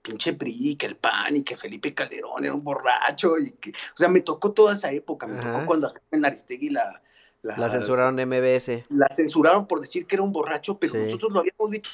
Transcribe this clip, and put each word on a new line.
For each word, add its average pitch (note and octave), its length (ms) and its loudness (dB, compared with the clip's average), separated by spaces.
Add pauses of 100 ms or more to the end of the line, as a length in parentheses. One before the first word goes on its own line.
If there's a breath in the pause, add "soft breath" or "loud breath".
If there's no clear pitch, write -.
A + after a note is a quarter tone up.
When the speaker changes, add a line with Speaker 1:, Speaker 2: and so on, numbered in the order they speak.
Speaker 1:
pinche D3 300 -6
pri, C#3+ 440 -4
que B2 100 -6
el - 100 -10
pan A#2 400 -2
y C#3 80 0
que B2 120 -8
Felipe A2 380 -8
Calderón B2+ 500 -8
era C#3 100 -2
un D3 100 -6
borracho C3 760 2
y C#3 140 -2
que, - 180 -16
o - 260 -14
sea, F3 120 4
me F#3 120 6
tocó - 320 0
toda G#3 200 8
esa G3+ 180 -4
época, C#3+ 380 -6
me G#2+ 80 -8
tocó A#2+ 120 -4
Speaker 2:
Ajá. C3+ 180 -2
Speaker 1:
cuando D#3 260 2 (180)
en D3+ 140 2
Aristegui C3 460 -4
la, A2 320 -4 (400 soft breath)
la G#2+ 160 -8
Speaker 2:
La A#2 120 0
censuraron B2+ 460 2
de C3 60 0
M B2+ 180 0
B B2+ 160 4
S. A#2+ 320 -4
Speaker 1:
La C#3+ 260 4
censuraron E3 540 4
por D#3 120 0
decir F3 260 -8
que G3 100 0
era G3 60 0
un G3+ 100 0
borracho, D#3 480 -4
pero D3 140 0
Speaker 2:
Sí. A2 40 -2
Speaker 1:
nosotros A2+ 340 -2
lo F#3+ 80 2
habíamos G#3+ 300 -2
dicho G#3+ 220 -8